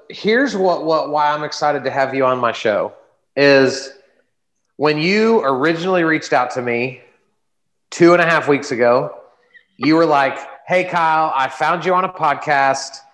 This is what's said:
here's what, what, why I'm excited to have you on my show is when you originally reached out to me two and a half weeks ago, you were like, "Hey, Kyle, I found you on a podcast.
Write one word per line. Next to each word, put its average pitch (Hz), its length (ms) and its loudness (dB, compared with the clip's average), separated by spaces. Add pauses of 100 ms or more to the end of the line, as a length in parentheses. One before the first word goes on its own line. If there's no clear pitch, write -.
here's 226 480 -2
what, 180 280 0
what, 151 260 -2
why 147 200 0
I'm 151 140 -4
excited 143 400 -4
to 131 60 -2
have 131 240 -2
you 135 100 0
on 127 140 0
my 120 140 0
show 101 400 -2 (440)
is 139 560 2 (840)
when 151 220 0
you 214 460 2
originally 165 600 0
reached 156 280 -2
out 127 200 0
to 127 100 -6
me 120 400 -4 (880)
two 170 220 6
and 175 100 4
a - 20 4
half 160 220 0
weeks 143 240 0
ago, 123 460 0 (600)
you 147 200 2
were 165 100 4
like, 139 320 2 (280)
"Hey, 180 180 0
Kyle, 160 500 0
I 135 140 -2
found 160 360 -2
you 180 100 0
on 185 100 2
a 180 80 -6
podcast. 143 840 -2 (160)